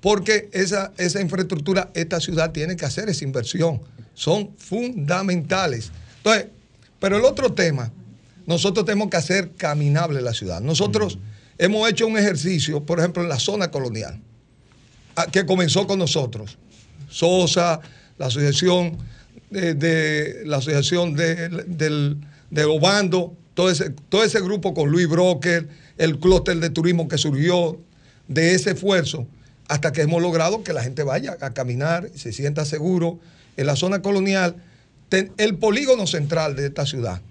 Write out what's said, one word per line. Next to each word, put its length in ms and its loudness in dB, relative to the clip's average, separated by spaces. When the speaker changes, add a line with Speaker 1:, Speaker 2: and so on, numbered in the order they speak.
Speaker 1:
porque 520 2
esa, 440 -2
esa 240 0
infraestructura, 720 -2
esta 240 -2
ciudad 320 -2
tiene 240 -4
que 100 -6
hacer 240 -4
esa 140 -2
inversión. 580 -2
Son 440 0
fundamentales. 1300 -2
Entonces, 300 2
pero 180 2
el 80 4
otro 280 4
tema, 380 0
nosotros 400 2
tenemos 240 0
que 80 0
hacer 400 0
caminable 640 0
la 120 -2
ciudad. 280 -6
Nosotros 560 0
Speaker 2:
Mm. 460 -8
Speaker 1:
hemos 260 4
hecho 180 0
un 100 0
ejercicio, 680 0
por 140 -2
ejemplo, 240 0
en 60 -4
la 100 -2
zona 320 -2
colonial, 480 -6
ah, 160 0
que 140 2
comenzó 420 2
con 120 0
nosotros. 580 -4
Sosa, 720 2
la 100 -6
asociación 680 2
de, 240 -2
de, 720 0
la 120 -2
asociación 560 0
de, 360 -2
del, 680 -2
de 140 0
Obando, 720 2
todo 160 2
ese, 200 0
todo 140 4
ese 160 2
grupo 340 -2
con 160 2
Luis 200 4
Broker, 580 2
el 220 2
clúster 400 4
de 100 0
turismo 380 0
que 100 -2
surgió 600 2
de 260 4
ese 160 0
esfuerzo, 560 -2
hasta 240 0
que 100 0
hemos 200 2
logrado 420 0
que 100 -8
la 80 -4
gente 220 -4
vaya 380 -4
a 120 -8
caminar, 600 -2
se 160 -12
sienta 340 -4
seguro. 540 -2
En 100 -2
la 80 0
zona 260 0
colonial, 540 0
ten-, 280 0
el 200 0
polígono 500 2
central 480 -2
de 120 -4
esta 180 -4
ciudad 460 -4